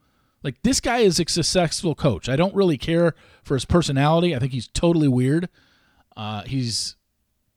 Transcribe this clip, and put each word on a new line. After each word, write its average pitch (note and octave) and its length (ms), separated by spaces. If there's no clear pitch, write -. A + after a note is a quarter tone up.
Like, C#3+ 200
this C4 180
guy B3 180
is G3 200
a E3+ 100
successful E3 680
coach. A2 320
I C3 80
don't F3 180
really F3+ 240
care E3 360
for - 120
his B2+ 100
personality. D#3 720
I B2 40
think B2+ 140
he's B2 160
totally E3+ 400
weird. C3+ 400
Uh, G#2+ 280
he's A#2+ 520